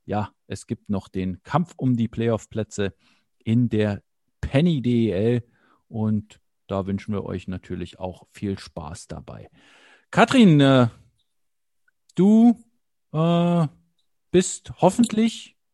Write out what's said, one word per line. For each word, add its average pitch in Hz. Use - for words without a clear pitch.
ja, 104
es -
gibt -
noch 101
den 92
Kampf 165
um 127
die 113
Playoff-Plätze 110
in 117
der 107
Penny 151
D 117
E -
L 113
und 107
da 95
wünschen 98
wir 101
euch 95
natürlich 90
auch 92
viel 98
Spaß -
dabei. -
Katrin, 196
äh, 135
du, 220
äh, 170
bist -
hoffentlich 220